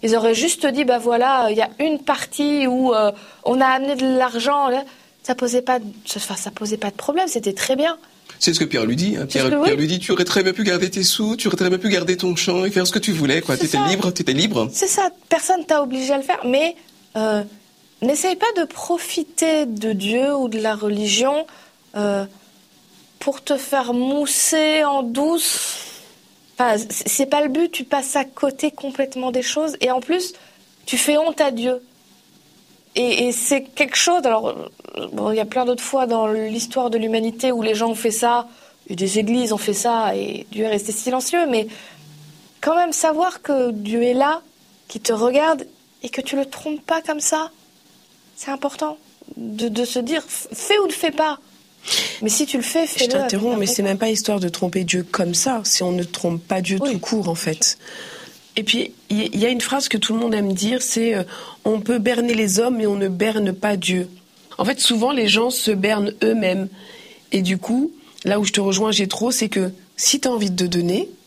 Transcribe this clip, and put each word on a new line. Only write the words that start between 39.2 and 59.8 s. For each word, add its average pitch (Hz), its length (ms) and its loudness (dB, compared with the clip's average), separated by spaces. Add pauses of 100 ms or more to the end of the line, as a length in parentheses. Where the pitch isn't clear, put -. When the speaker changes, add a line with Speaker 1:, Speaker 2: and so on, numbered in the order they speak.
Speaker 1:
ont 208 60 -2
fait 208 160 -2
ça, 220 420 0
et - 340 -6
Dieu 214 140 -4
est 220 60 0
resté 208 200 -2
silencieux, 254 580 0
mais 226 200 0 (960)
quand 311 120 2
même 349 180 2
savoir 330 500 0
que 254 280 2
Dieu 214 320 -2
est 247 120 4
là, 285 260 2 (480)
qu'il - 140 -12
te 233 100 0
regarde, 262 540 2 (360)
et 247 60 -10
que - 140 -8
tu 269 140 -4
le 277 100 0
trompes 302 340 -8
pas 320 220 -2
comme 302 180 -4
ça, 320 320 0 (840)
c'est - 160 -12
important 277 460 -4 (400)
de, 226 320 -4
de 233 160 0
se 247 140 -4
dire, 285 240 -2
f-, - 300 -10
fais 403 260 0
ou 392 80 4
ne 320 60 -2
fais 311 200 -2
pas. 302 260 0 (840)
Mais 214 60 0
si 214 160 2
tu - 140 -4
le 240 40 -2
fais, 320 240 0
fais-le 262 200 0
Speaker 3:
Je 247 100 0
t'interromps, 240 360 0
Speaker 1:
avec 233 40 0
un 208 40 0
Speaker 3:
mais 196 60 0
Speaker 1:
vrai - 80 0
Speaker 3:
c'est - 80 -2
même 196 160 0
pas 220 120 0
histoire 214 300 0
de 180 100 -2
tromper 180 340 -2
Dieu 180 180 0
comme 175 320 -2
ça, 233 300 0
c'est - 200 0
on 180 80 0
ne 175 100 0
trompe 170 400 -4
pas 190 180 -2
Dieu 190 200 -2
Speaker 1:
Oui. 190 120 0
Speaker 3:
tout 202 60 -2
court, 208 300 -2
en 165 60 0
fait. - 440 -2 (800)
Et 220 80 -2
puis, 233 280 -2 (160)
il 208 260 0
y, - 40 0
y 214 80 4
a - 20 4
une 240 140 0
phrase 269 260 -2